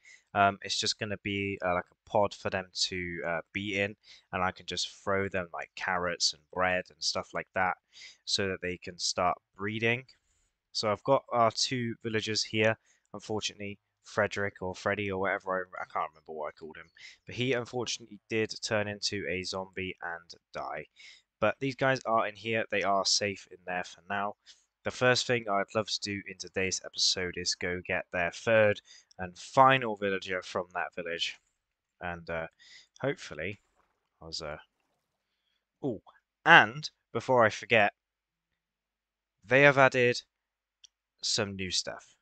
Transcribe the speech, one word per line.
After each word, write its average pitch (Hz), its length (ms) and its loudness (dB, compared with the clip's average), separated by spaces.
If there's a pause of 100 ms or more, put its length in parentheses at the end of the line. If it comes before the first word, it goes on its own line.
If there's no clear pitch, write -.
(340)
Um, 101 280 4
it's 98 140 -4
just - 220 0
gonna 104 200 -4
be, 98 440 -4
uh, 90 120 2
like, 90 140 0
a - 200 -20
pod 101 260 2
for - 160 -6
them 92 220 -4
to, 87 520 -4
uh, 82 180 -2 (100)
be 98 260 -4
in, 101 180 0 (360)
and 92 100 -2
I 92 80 2
can 92 160 -12
just - 220 -6
throw 98 400 -2
them, 90 240 -4
like, 73 240 -10
carrots 87 560 -2
and 76 180 -18
bread 90 400 0
and - 140 -12
stuff - 300 -4
like 85 180 -4
that 92 260 2 (460)
so 98 240 0
that 92 140 -4
they 90 160 -4
can 90 200 -14
start - 420 0 (140)
breeding. 113 540 -2 (640)
So 110 180 0
I've 101 140 -2
got 135 240 4
our 117 240 4
two 120 500 -2
villagers 110 400 -2
here. 110 360 2 (340)
Unfortunately, 101 680 -8 (240)
Frederick 101 600 -2
or 92 120 -6
Freddy 101 380 -2
or 95 80 -4
whatever, 95 580 -2
I, - 40 -8
I - 20 -8
can't 82 260 -6
remember 78 220 -18
what 76 160 -8
I - 100 -16
called 78 200 -16
him, 82 120 -20 (360)
but 98 100 -12
he 123 160 0
unfortunately 117 680 -6 (100)
did 110 320 -2
turn 104 280 0
into 101 400 -4
a 90 160 -2
zombie 95 580 -8
and 85 320 -10 (180)
die. 73 360 -8 (500)
But - 220 0
these 135 160 -4
guys 131 300 2
are 110 200 2
in 107 80 -6
here. 110 360 -2
They 101 120 0
are 95 220 2
safe - 480 0
in 90 140 -20
there 90 180 -4
for - 240 -20
now. 101 280 -2 (480)
The 104 80 -4
first 127 340 2
thing 117 220 0
I'd 98 260 0
love 107 140 0
to - 120 -4
do 101 280 -6
in 95 100 -14
today's 92 460 -4
episode - 520 -2
is 90 200 -4
go 90 240 -4
get 90 320 -4
their 85 180 0
third 107 500 4 (380)
and 90 180 -10
final 131 600 4
villager 95 460 -4
from 90 320 -6
that 87 200 -6
village. 85 460 -6 (600)
And, 87 300 -8
uh, 82 160 -4 (540)
hopefully, 98 600 -8 (640)
I 80 40 -16
was, 80 140 -10
uh, 76 180 -10 (1300)
ooh, 123 200 -4 (400)
and 147 440 6 (220)
before 120 340 4
I 104 60 8
forget, 107 460 4 (1500)
they 127 200 6
have 143 140 8
added 127 460 6 (960)
some 98 360 -2
new 92 160 -6
stuff. - 500 -6